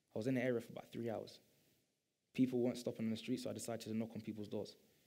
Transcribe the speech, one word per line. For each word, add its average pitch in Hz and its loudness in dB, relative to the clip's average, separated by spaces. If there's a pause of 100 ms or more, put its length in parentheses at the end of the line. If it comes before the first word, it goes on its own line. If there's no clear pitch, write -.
(140)
I 113 -2
was 110 0
in 131 4
the 123 2
area 123 4
for - -6
about - -10
three 117 -2
hours. 101 -6 (920)
People 127 6
weren't 120 4
stopping 117 -2
on 113 4
the 110 0
street, - -2
so 110 -4
I 104 -2
decided 113 -4
to 110 -4
knock 113 0
on 107 -6
people's 107 -6
doors. 104 -4 (320)